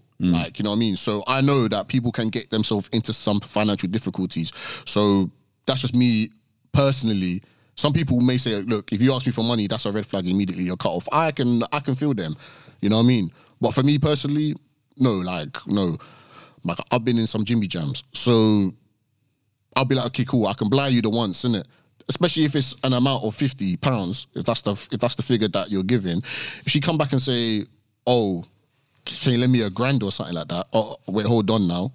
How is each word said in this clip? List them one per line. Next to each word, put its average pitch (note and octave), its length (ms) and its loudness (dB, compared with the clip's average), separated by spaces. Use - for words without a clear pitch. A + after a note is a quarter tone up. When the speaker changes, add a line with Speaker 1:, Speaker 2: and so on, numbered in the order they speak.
Speaker 1:
Mm. F2+ 140 2
Speaker 2:
Like, E2+ 240 -2
you - 60 -4
know G#2 80 -2
what G#2 60 0
I - 20 2
mean? A2 160 0
So G#2 320 -2
I C3+ 140 2
know C#3 260 4
that G2+ 200 -2
people A#2+ 240 0
can A2+ 180 -2
get A2 200 -6
themselves G#2+ 420 0
into A2+ 220 0
some G#2 260 0
financial G#2 480 0
difficulties. F2+ 640 -4
So G2+ 440 2
that's C3 140 0
just B2+ 140 0
me A#2 360 2
personally. A2+ 720 2
Some D3 180 2
people C3+ 260 0
may B2 180 4
say, A2+ 260 -2
"Look, G#2+ 280 -4
if G2+ 80 0
you C3 140 4
ask B2+ 140 -2
me B2 40 2
for A2+ 120 -2
money, A2+ 240 0
that's G#2+ 180 -4
a G#2 60 -2
red G#2 160 -4
flag F#2 200 -4
immediately. F#2 360 0
You're F2+ 140 -4
cut - 160 -2
off." F2 180 -6
I D#3 200 2
can, B2 300 0
I D3 80 -2
can C#3 140 -4
feel C3+ 220 -2
them. D#2+ 200 -4
You G2+ 80 0
know G#2+ 80 4
what A2+ 80 4
I - 20 6
mean? A2+ 220 2
But A2+ 140 2
for C3 80 2
me D3 160 2
personally, D3+ 560 -2
no, B2+ 160 2
like, F2+ 420 -4
no. F#2+ 280 0
Like, - 160 -6
I've A#2+ 140 2
been A#2+ 140 2
in A2+ 80 0
some G#2+ 180 -2
Jimmy A2 220 0
jams. F2 360 -6
So G#2+ 600 4
I'll C3+ 100 0
be C3 80 0
like, B2 140 0
"Okay, B2 180 -2
cool, A#2 220 2
I G2 80 0
can G#2+ 120 -2
blind C3+ 280 2
you A#2 80 4
the A2 80 2
once," A2 340 0
innit? A2 180 0
Especially D#3+ 360 2
if D3 100 0
it's C3+ 280 0
an C3 100 0
amount B2+ 300 0
of G#2+ 120 -4
fifty G2+ 420 -2
pounds, A2+ 560 -2
if - 120 -6
that's - 180 0
the, G#2 80 -2
if G#2 280 -6
that's A#2+ 160 -2
the - 80 -4
figure A2 260 2
that G2 200 -2
you're F#2+ 140 -2
giving. F#2+ 340 0
If - 40 -2
she D3 120 2
come D#3+ 160 0
back D3 140 0
and C3+ 100 2
say, A#2 440 0
"Oh, G#2 380 4
can - 280 0
you A#2+ 40 2
lend B2 140 4
me B2 100 4
a G#2 80 -2
grand A#2+ 340 0
or G2+ 80 -2
something - 240 -4
like E2+ 140 -6
that?" F2 240 -6
"Oh, A2 220 0
wait, G2+ 180 -2
hold A2 260 2
on G#2+ 160 2
now. F2 280 -2